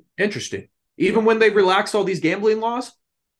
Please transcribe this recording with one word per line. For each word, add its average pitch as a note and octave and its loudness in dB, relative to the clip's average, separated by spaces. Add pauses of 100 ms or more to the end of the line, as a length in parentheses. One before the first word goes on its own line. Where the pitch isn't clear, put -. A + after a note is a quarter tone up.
(180)
Interesting. F3+ -6 (300)
Even G#3+ 0
when A3 2
they A3 6
relaxed G3 2
all G3+ 2
these F3 -2
gambling G3+ 0
laws? A#3 -6 (480)